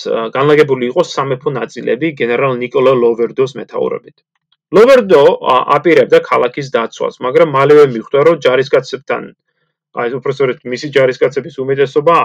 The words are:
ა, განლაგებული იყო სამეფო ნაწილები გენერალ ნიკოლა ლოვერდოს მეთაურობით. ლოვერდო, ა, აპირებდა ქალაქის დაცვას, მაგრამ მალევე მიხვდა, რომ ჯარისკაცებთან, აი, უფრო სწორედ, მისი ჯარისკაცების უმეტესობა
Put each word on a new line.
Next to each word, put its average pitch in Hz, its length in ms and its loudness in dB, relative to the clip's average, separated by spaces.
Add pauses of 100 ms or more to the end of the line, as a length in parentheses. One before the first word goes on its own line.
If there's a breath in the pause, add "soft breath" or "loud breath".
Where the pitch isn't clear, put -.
ა, 113 240 -6
განლაგებული 135 580 0
იყო 123 160 -2
სამეფო 139 480 -4
ნაწილები 120 640 -6
გენერალ 127 420 -2
ნიკოლა 127 380 0
ლოვერდოს 117 640 -2
მეთაურობით. - 560 -8 (580)
ლოვერდო, 202 520 6 (180)
ა, - 140 0 (140)
აპირებდა 147 520 2
ქალაქის 131 480 -4
დაცვას, 120 480 -6
მაგრამ 147 320 0
მალევე 143 380 4
მიხვდა, 120 340 -4
რომ 160 160 4
ჯარისკაცებთან, 131 840 -2 (720)
აი, 120 180 -6
უფრო 139 180 -8
სწორედ, 135 300 -4
მისი 127 280 -10
ჯარისკაცების 135 640 -2
უმეტესობა 139 680 0